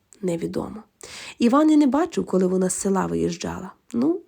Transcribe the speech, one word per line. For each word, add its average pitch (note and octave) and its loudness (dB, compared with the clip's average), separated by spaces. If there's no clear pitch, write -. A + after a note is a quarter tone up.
Невідомо. F3+ -6
Іван C#4 4
і D#4 6
не D4 8
бачив, B3+ 0
коли F#3 2
вона F#3 0
з - -4
села F#3+ -2
виїжджала. E3+ -6
Ну, D4+ 0